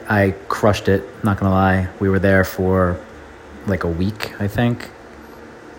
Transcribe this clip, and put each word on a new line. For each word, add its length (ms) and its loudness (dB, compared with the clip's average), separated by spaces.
I 220 2
crushed 400 2
it, 160 2
not 140 0
gonna 140 0
lie. 380 2
We 100 2
were 100 2
there 240 4
for, 560 0
like, 160 -2
a 40 -2
week, 540 -4
I 60 -2
think. 420 -2